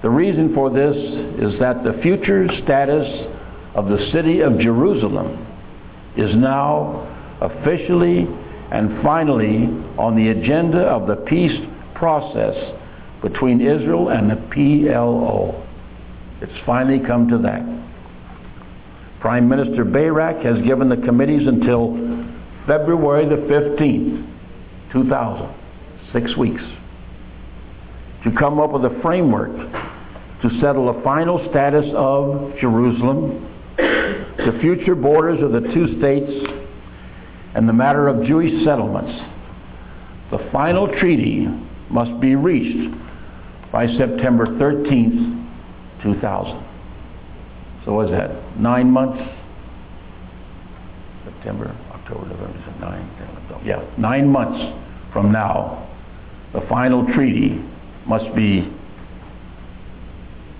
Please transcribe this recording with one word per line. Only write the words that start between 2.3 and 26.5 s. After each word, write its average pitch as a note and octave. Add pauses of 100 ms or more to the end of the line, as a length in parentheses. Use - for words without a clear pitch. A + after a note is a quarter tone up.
status C#3 (480)
of G2+
the G2+
city D#3+
of B2+
Jerusalem A#2 (680)
is G#2+
now C#3+ (340)
officially F3 (440)
and G#2+
finally C3 (320)
on A2
the A2
agenda D#3
of G#2
the G2+
peace E3+ (360)
process C#3 (680)
between A#2+
Israel D3+
and G#2+
the A2+ (140)
P D3
L A#2+
O. G2 (760)
It's - (120)
finally B2+
come A#2+
to A#2+
that. - (1600)
Prime A#2+
Minister C3+
Barak D#3
has A#2
given C3
the A#2+
committees C#3
until A#2+ (720)
February D3+
the D3
fifteenth, C#3+ (680)
two C3
thousand, G#2+ (640)
six A#2+
weeks, - (1600)